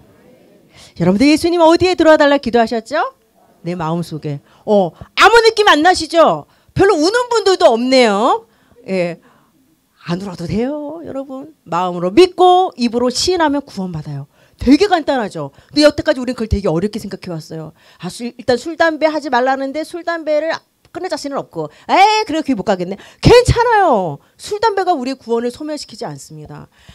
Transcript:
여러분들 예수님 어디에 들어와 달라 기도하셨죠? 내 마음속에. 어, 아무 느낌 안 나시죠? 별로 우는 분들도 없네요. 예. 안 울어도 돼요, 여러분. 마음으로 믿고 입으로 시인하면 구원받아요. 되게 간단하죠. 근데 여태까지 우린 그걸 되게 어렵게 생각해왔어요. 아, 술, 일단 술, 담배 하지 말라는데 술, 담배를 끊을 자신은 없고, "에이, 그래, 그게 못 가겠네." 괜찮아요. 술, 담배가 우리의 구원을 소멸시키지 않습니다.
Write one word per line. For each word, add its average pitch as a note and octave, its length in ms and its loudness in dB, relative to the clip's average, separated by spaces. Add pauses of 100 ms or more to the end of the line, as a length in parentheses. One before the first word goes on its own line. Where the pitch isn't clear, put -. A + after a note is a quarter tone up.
(1000)
여러분들 G3+ 280 4
예수님 E4 320 2
어디에 E4+ 340 4
들어와 D#4+ 220 6
달라 C#4+ 220 4
기도하셨죠? A#3+ 760 -2 (480)
내 E3+ 120 -8
마음속에. D#3+ 640 -6 (240)
어, G3 260 2 (260)
아무 G#4 260 6
느낌 G#4+ 260 2
안 D4+ 140 4
나시죠? D#4+ 640 2 (280)
별로 G4 200 2
우는 G#4+ 360 0
분들도 G4 360 2
없네요. B3+ 800 2 (420)
예. F3 320 -4 (880)
안 F3 140 -4
울어도 F3 260 -10
돼요, D4 600 -6
여러분. C4+ 480 -12 (100)
마음으로 F3 460 -4
믿고 F4+ 680 4
입으로 A#3+ 320 -2
시인하면 C#4+ 540 -2
구원받아요. D#3 640 -10 (320)
되게 D4 280 2
간단하죠. B3 640 -2 (180)
근데 D4 140 0
여태까지 D4 380 2
우린 B3 140 -6
그걸 A3 140 -6
되게 G3 200 -2
어렵게 F#3 300 -2
생각해왔어요. E3 760 -12 (260)
아, F3+ 120 -12
술, A#3+ 260 -10
일단 A#3+ 220 -2
술, D#4+ 180 -12
담배 D#4 300 0
하지 D4+ 240 -4
말라는데 C4+ 520 -2
술, E4+ 220 -12
담배를 D#4 480 -4 (400)
끊을 - 160 -10
자신은 C#4 300 -8
없고, D3+ 320 -10 (200)
"에이, G#4+ 360 4
그래, D#4 160 -4
그게 C4 120 -4
못 F#3+ 100 -6
가겠네." F#3+ 320 -4 (260)
괜찮아요. G#4 960 4 (180)
술, G#4 240 -10
담배가 G4 320 0
우리의 C4+ 240 -4
구원을 A#3 340 -4
소멸시키지 D4+ 540 -12
않습니다. D3+ 640 -16 (260)